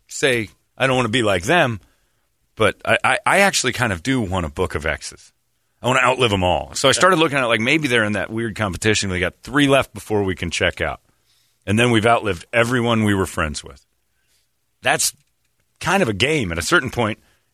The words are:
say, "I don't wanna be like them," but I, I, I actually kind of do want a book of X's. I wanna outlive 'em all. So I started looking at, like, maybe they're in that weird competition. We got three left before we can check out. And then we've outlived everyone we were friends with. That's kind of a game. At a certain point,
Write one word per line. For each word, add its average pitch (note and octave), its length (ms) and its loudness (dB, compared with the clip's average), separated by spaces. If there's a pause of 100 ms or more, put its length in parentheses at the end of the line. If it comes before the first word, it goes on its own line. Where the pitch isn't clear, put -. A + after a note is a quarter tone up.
say, A#2+ 400 -2 (280)
"I B2+ 120 0
don't C3 80 2
wanna B2 120 0
be A#2+ 140 0
like F#2+ 220 0
them," C3 360 0 (760)
but G2+ 280 0
I, - 200 2
I, B2+ 200 2
I D3 180 2
actually D#3+ 320 0
kind A#2 180 -2
of E2 100 -6
do C3+ 180 -2
want F#2 240 -2
a D#2+ 40 -6
book F2 260 -4
of D2 120 -6
X's. - 460 -8 (480)
I G#2+ 60 -8
wanna B2+ 140 2
outlive B2+ 320 2
'em F#2+ 100 0
all. D2+ 320 -2
So - 140 0
I C3 40 4
started F3+ 280 4
looking D3 180 0
at, C3 60 0
like, A2+ 160 0
maybe D3 260 0
they're A#2+ 160 2
in G#2 120 -2
that F#2+ 140 -4
weird A2+ 280 -6
competition. G2+ 520 -2
We F2+ 120 -4
got F2+ 140 -2 (100)
three C#3 240 0
left C3+ 260 2
before G#2 300 -2
we F#2+ 100 -2
can E2+ 160 -6
check F2 300 -2
out. D2+ 200 -4 (640)
And G2+ 140 0
then A#2+ 140 4
we've A2 140 2
outlived G2+ 460 0
everyone A#2 520 2
we G#2 100 2
were F#2 120 0
friends D#2 360 -6
with. C#2 240 -20 (960)
That's D3 320 0 (640)
kind F#3 240 0
of C3 60 2
a G#2+ 40 -2
game. A#2 400 0
At E2 60 -4
a E2 40 -4
certain C3+ 280 0
point, A2 280 -2 (340)